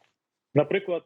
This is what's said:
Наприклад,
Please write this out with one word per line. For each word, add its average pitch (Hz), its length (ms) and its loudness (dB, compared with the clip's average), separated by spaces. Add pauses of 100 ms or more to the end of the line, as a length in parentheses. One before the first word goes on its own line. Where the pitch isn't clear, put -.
(540)
Наприклад, 180 520 0